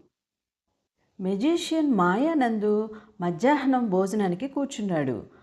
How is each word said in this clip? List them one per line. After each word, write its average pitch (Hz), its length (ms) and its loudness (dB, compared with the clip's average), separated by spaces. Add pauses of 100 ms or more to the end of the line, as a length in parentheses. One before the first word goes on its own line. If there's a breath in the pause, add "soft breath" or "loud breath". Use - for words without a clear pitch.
(1200)
మెజీషియన్ 285 760 0
మాయానందు 214 960 2 (320 loud breath)
మధ్యాహ్నం 247 680 2
భోజనానికి 185 580 0
కూర్చున్నాడు. 185 760 -4 (200 soft breath)